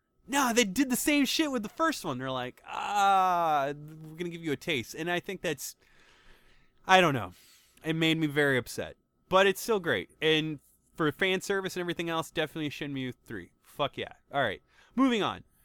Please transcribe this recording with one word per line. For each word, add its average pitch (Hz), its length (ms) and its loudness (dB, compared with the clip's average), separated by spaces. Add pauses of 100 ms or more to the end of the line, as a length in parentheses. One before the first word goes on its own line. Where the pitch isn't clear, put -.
(280)
No, 254 260 2
they 240 100 6
did 240 260 0
the 247 60 0
same 285 300 2
shit 302 260 0
with 247 120 -4
the 208 60 -8
first - 360 -2
one. 135 120 -4
They're 131 140 -6
like, 127 360 -6
"Ah, 185 1000 2
we're 156 480 -12
gonna 175 140 -6
give 170 140 -12
you 151 100 0
a 135 40 -2
taste." 135 380 -4
And 160 160 -4
I 175 80 0
think 190 220 -10
that's, - 340 -6 (1120)
I 185 140 8
don't 156 120 4
know. 95 200 -4 (500)
It 160 120 -2
made 160 220 2
me 160 100 0
very 143 300 4
upset. 87 380 -6 (320)
But 190 200 6
it's 196 140 0
still 220 180 0
great. 127 300 -2 (120)
And 156 380 0 (340)
for 151 180 0
fan 190 280 0
service 190 360 -4
and 180 60 -4
everything 170 280 -4
else, 165 220 -4
definitely 156 380 -4
Shenmue 135 440 -8 (120)
three. 92 260 -12 (120)
Fuck - 340 -6
yeah. - 160 -8 (200)
All 139 80 0
right. 104 200 -2 (340)
Moving 240 280 2
on. 101 200 -6 (220)